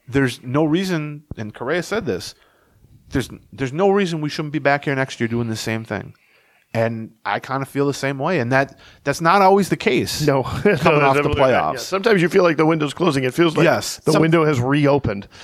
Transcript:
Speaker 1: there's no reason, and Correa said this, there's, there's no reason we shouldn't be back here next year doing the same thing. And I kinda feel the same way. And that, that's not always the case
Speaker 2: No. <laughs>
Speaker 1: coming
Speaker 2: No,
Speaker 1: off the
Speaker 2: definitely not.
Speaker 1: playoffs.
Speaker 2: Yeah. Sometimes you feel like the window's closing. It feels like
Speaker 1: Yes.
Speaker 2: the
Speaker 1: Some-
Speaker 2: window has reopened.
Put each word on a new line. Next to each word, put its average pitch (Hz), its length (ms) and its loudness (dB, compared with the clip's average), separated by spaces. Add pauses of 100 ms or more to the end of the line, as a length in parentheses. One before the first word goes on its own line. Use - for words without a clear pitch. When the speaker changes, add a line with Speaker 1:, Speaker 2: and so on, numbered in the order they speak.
Speaker 1:
there's 127 360 0
no 127 200 0
reason, 156 600 -2 (140)
and 110 160 -10
Correa 156 300 -4
said 202 220 -6
this, 95 280 -6 (760)
there's, 131 200 -4 (220)
there's 127 220 -8
no 190 160 2
reason 185 320 0
we 151 80 -4
shouldn't 151 240 -8
be 156 60 -4
back 143 260 0
here 143 100 0
next 135 240 -4
year 117 80 0
doing 117 220 -2
the 113 60 -4
same 110 280 -6
thing. 107 300 -8 (600)
And 113 360 -4 (120)
I 101 160 -2
kinda 131 280 -6
feel 139 180 -2
the 143 80 0
same 139 240 -6
way. 156 220 -2
And 120 120 -2
that, 135 280 0 (240)
that's 143 180 -4
not 180 220 4
always 196 260 4
the 156 80 0
case - 480 -2
Speaker 2:
No. 139 180 4
<laughs> - 0 -
Speaker 1:
coming - 200 -6
Speaker 2:
No, 208 80 4
Speaker 1:
off 147 440 4
the 143 60 2
Speaker 2:
definitely 143 140 0
not. - 20 -2
Speaker 1:
playoffs. 113 360 2
Speaker 2:
Yeah. 127 80 -6
Sometimes 196 400 2
you 170 80 2
feel 190 120 4
like 170 160 2
the 160 80 2
window's 156 300 0
closing. 143 300 0
It 127 100 -2
feels 165 200 2
like 151 100 2
Speaker 1:
Yes. 123 340 0
Speaker 2:
the 156 140 0
Speaker 1:
Some- 147 100 4
Speaker 2:
window 165 200 4
has 151 160 2
reopened. 139 680 0 (160)